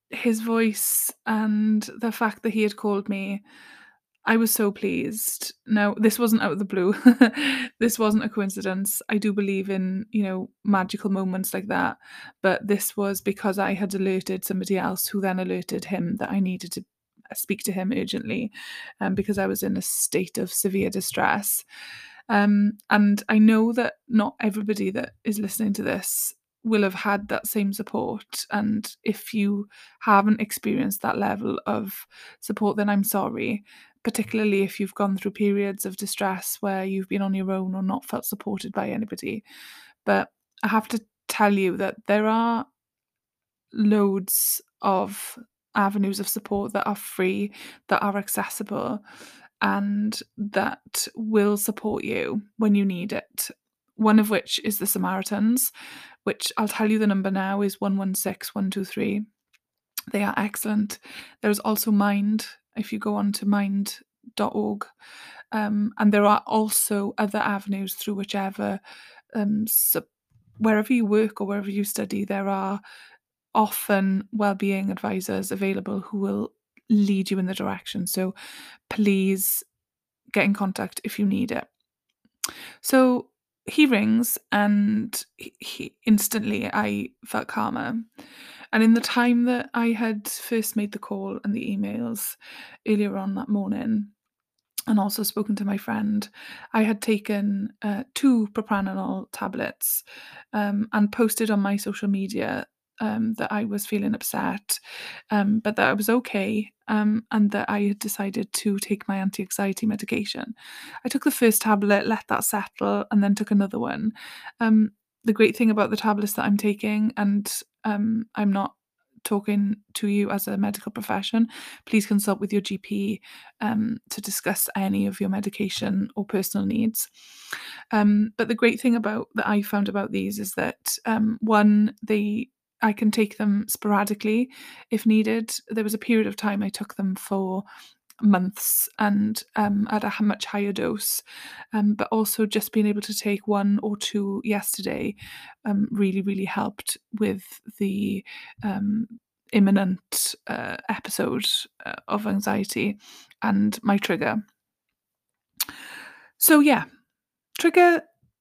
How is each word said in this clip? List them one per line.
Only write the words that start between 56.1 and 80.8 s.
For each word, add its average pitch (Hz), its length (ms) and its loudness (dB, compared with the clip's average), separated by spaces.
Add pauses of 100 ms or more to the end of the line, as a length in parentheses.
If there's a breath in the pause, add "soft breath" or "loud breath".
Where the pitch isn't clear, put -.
which - 340 -4
I'll 214 120 0
tell 220 220 0
you 220 100 4
the 214 80 2
number 196 220 2
now 196 320 -2
is 196 180 -2
one 196 160 0
one 196 180 -2
six - 400 -6
one 196 160 0
two 196 140 -4
three. 208 380 -2 (880)
They 202 100 0
are 202 140 -2
excellent. 208 640 -2 (400 loud breath)
There's 208 180 2
also 214 320 0
Mind, 202 560 2 (300)
if 220 160 -6
you 214 60 -2
go 208 160 -2
on 202 180 2
to 202 140 -6
mind 202 540 0 (340)
dot 208 200 -2
org. 208 300 -2 (680 loud breath)
Um, 208 460 0
and 208 140 6
there 208 140 6
are 208 200 6
also 208 720 0
other 214 220 0
avenues 196 560 -4
through 208 220 -6
whichever, 196 640 -4 (540 loud breath)
um, 214 320 0
sup-, - 440 -2 (480)
wherever 214 340 2
you 240 140 2
work 214 340 2
or 202 60 -4
wherever 202 240 -4
you 202 140 -2
study, 202 420 -4
there 196 220 -4
are 196 320 -2 (720 loud breath)
often 196 760 2
well-being 196 600 0
advisors 190 600 -4
available 196 500 -2
who 202 180 -8
will 202 340 -2 (380)
lead 202 400 4
you 190 80 0
in 185 80 0
the 185 80 -4
direction. 190 520 -6
So 185 280 -2 (560 loud breath)
please 190 720 2 (680)
get 202 120 2
in 202 80 4
contact 190 500 -4